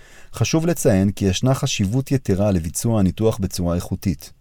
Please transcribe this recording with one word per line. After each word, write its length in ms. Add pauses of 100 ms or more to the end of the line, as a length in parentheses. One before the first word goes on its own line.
(340)
חשוב 320
לציין 460
כי 140
ישנה 280
חשיבות 580
יתרה 400
לביצוע 480
הניתוח 380
בצורה 380
איכותית 640